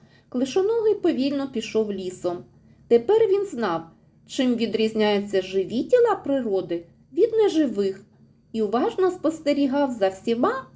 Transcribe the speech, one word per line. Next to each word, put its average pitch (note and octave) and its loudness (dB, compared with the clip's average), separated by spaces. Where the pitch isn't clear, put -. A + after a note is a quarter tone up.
Клишоногий G4+ 0
повільно C#4 -2
пішов A3 -2
лісом. F3+ -6
Тепер G4 4
він G4 0
знав, G#3 -4
чим B3+ 0
відрізняються G#3+ 0
живі F#3+ -2
тіла A#4+ 4
природи F#3+ -2
від F#4+ 2
неживих, D4 0
і A3 -2
уважно E4 0
спостерігав C#4+ 0
за G3 0
всіма B3+ -2